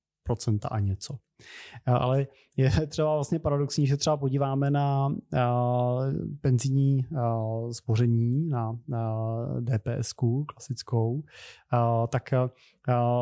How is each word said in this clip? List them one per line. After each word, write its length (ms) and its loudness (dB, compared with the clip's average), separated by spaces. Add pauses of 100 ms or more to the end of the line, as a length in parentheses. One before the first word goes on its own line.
(240)
procenta 440 -2
a 120 -4
něco. 360 -4 (720)
Eh, 40 4
ale 360 2 (300)
je 120 4
<laughs> 180 2
třeba 260 0
vlastně 260 0
paradoxní, 480 0
že 100 2
třeba 200 0
podíváme 540 0
na, 440 0 (180)
eh, 60 2 (1040)
penzijní, 580 2
eh, 760 -2
spoření, 720 2
na, 340 -4 (140)
eh, 680 -2
D 180 0
P 180 -4
S 160 -4
ku 320 0
klasickou, 800 -4 (500)
eh, 340 2
tak, 260 -2
eh, 160 2 (720)